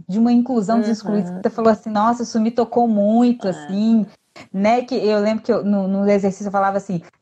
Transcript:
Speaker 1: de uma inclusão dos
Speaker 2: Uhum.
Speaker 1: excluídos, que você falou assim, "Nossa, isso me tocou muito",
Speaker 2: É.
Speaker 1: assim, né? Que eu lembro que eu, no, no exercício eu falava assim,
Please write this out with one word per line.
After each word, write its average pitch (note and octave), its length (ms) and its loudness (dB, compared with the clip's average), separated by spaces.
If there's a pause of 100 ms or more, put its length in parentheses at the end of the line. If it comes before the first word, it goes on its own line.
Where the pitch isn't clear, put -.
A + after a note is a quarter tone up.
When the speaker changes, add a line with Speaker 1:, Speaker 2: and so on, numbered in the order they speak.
Speaker 1:
de F#3 80 -4
uma A#3 140 4
inclusão A#3 480 2
dos G#3+ 80 0
Speaker 2:
Uhum. A3+ 60 0
Speaker 1:
excluídos, G#3 360 -4
que F3+ 140 -10
você A#3 80 -2
falou A3+ 200 2
assim, G#3+ 200 -4
"Nossa, A#3 320 0
isso A3+ 160 -4
me A3 100 0
tocou A#3 380 0
muito", A3+ 600 2
Speaker 2:
É. F#3 40 0
Speaker 1:
assim, G3 560 0 (440)
né? G#3+ 300 0
Que B3 140 -6
eu G#3 240 0
lembro A3 240 -2
que - 100 0
eu, F#3 100 -2
no, G3 240 0
no G3 220 0
exercício G3+ 380 0
eu F#3 40 -8
falava G3 260 0
assim, F#3+ 240 -6 (200)